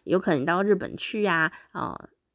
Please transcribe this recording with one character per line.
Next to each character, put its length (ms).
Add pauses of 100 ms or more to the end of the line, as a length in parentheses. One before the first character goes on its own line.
有 160
可 100
能 120
你 40
到 160
日 140
本 200
去 300
啊， 260 (200)
呃， 280 (360)